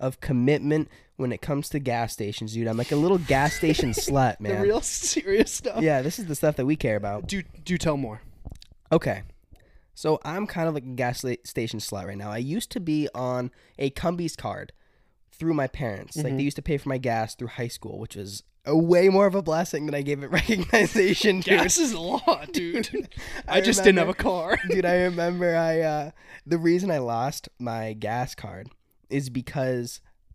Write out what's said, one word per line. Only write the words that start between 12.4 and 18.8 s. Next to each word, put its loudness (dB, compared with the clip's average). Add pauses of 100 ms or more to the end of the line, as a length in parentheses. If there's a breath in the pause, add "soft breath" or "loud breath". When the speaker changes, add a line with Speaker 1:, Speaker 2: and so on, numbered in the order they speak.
Speaker 1:
to -6
be 0
on -4 (280 soft breath)
a -2
Cumbies -2
card -8 (600)
through 0
my 0
parents. -8
Like, -2
Speaker 2:
Mm-hmm. -2
Speaker 1:
they 0
used -2
to -8
pay 0
for -8
my -2
gas -2
through -8
high -8
school, -12
which -12
was -10 (240)
a 4
way 8